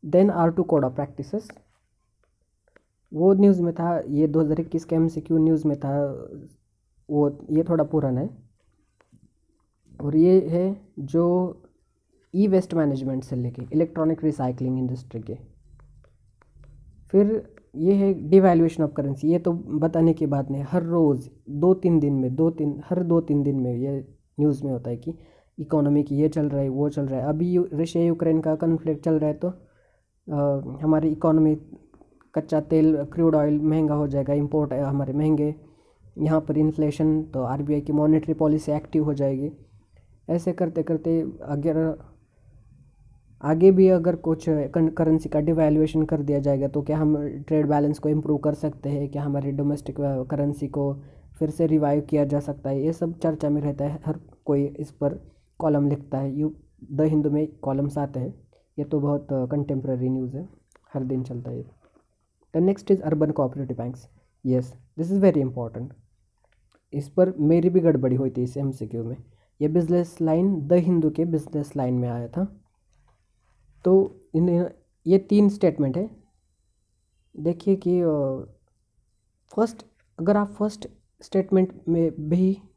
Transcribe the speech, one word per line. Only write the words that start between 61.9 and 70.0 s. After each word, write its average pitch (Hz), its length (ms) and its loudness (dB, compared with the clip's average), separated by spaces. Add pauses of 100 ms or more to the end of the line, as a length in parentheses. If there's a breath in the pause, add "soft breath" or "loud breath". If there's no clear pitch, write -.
The 185 180 4
next 202 220 2
is 185 100 -6
urban 156 240 0
cooperative 135 500 -4
banks। 123 200 -8 (460)
Yes, 127 180 2 (360)
this 170 120 -2
is 196 200 4
very 139 160 0
important। 120 460 -10 (1000)
इस 143 160 -8
पर 185 300 2
मेरी 165 320 4
भी 180 100 2
गड़बड़ी 135 360 2
हुई 131 140 -2
थी 127 120 -4
इस 123 140 -6
एमसीक्यू 131 480 -6
में। 117 120 -10 (440)
ये 151 80 0
business 170 520 0